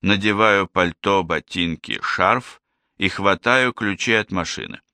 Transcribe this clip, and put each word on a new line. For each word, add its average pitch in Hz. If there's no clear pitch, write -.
надеваю 101
пальто, 92
ботинки, 82
шарф -
и 95
хватаю 117
ключи 104
от 107
машины. 85